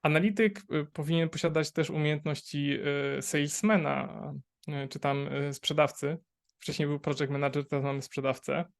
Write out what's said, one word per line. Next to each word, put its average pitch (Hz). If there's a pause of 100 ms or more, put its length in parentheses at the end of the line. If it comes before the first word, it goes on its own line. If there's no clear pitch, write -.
Analityk, 202 (100)
e, 151
powinien 160
posiadać 160
też 160
umiejętności, 147 (400)
e, 131
salesmana, 147 (440)
e, 139
czy 143
tam, 139
e, 139
sprzedawcy. 147 (420)
Wcześniej -
był 143
project 143
manager, 139
teraz 139
mamy 139
sprzedawcę. 135 (140)